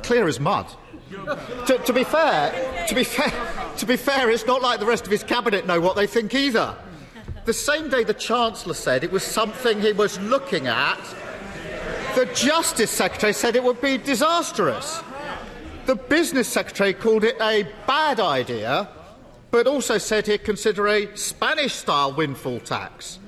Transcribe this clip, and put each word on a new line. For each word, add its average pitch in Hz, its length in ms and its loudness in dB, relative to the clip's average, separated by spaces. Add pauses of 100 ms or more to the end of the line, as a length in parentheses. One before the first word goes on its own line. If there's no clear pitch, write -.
Clear 240 180 4
as 139 120 -2
mud. 147 260 0 (1000)
To, 254 100 4
to - 160 0
be 247 100 4
fair, 226 840 0
to - 80 -2
be 254 80 2
fair, - 280 0 (460)
to - 80 -4
be 240 100 2
fair, 262 360 2
it's 226 160 0
not 254 160 4
like 240 160 0
the 208 80 0
rest 233 180 0
of 185 60 -2
his 208 120 0
cabinet 214 440 0
know 175 120 4
what 185 160 2
they 202 120 2
think 220 260 0
either. 226 420 2 (720)
The 226 80 0
same 302 380 -2
day 254 120 4
the 202 120 0
Chancellor 226 580 -2
said 131 300 0
it 170 80 -4
was 185 100 0
something 214 600 0
he 214 120 4
was 196 280 0
looking 208 440 0
at, 127 340 0 (1160)
the 254 180 4
Justice 262 560 2
Secretary 202 440 0
said 233 220 0
it 254 80 4
would 247 180 2
be 269 180 2
disastrous. 262 1040 0 (840)
The 262 100 2
Business 269 520 2
Secretary 196 460 0
called 220 300 2
it 226 160 2
a 214 280 2 (180)
bad 285 340 2
idea, 131 680 0 (600)
but 240 160 6
also 254 320 2
said 214 260 0
he'd 208 180 2
consider 208 440 0
a 208 280 2
Spanish-style 214 1000 0
windfall 135 480 -4
tax. - 680 -8